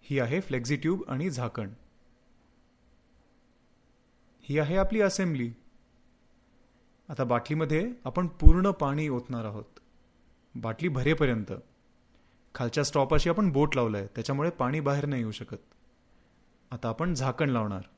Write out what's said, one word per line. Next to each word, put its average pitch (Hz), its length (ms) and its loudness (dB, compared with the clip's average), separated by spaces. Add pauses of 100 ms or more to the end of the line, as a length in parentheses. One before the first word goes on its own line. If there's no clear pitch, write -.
ही 139 180 -4
आहे 131 220 -2
फ्लेक्झी 131 340 -4
ट्यूब 165 320 -4
आणि 147 220 -4
झाकण. 120 400 -6 (2750)
ही 139 180 -4
आहे 156 180 0
आपली 202 240 2
असेंब्ली. 170 500 0 (1600)
आता 139 140 -6
बाटलीमध्ये 151 720 -2 (120)
आपण 175 220 -2
पूर्ण 185 440 10
पाणी 151 380 -2
ओतणार 120 360 -6
आहोत, 107 340 -12 (760)
बाटली 117 320 -6
भरेपर्यंत. 131 680 0 (1000)
खालच्या 127 280 -2
स्टॉपाशी 143 460 2
आपण 180 220 2
बोट 143 240 2
लावलंय, 107 320 -2
त्याच्यामुळे 139 420 -4
पाणी 143 300 -4
बाहेर 143 260 -2
नाही 139 160 -4
येऊ 110 100 -6
शकत. - 320 -14 (1080)
आता 113 180 -6
आपण 165 240 -2
झाकण 131 360 -2
लावणार 107 320 -2 (160)